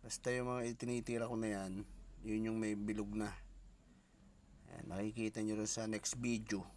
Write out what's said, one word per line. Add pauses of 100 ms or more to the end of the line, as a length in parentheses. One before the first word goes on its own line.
Basta
yung
mga
itinitira
ko
na
yan, (480)
yun
yung
may
bilog
na. (1400)
Ayan,
makikita
nyo
rin
sa
next
video. (160)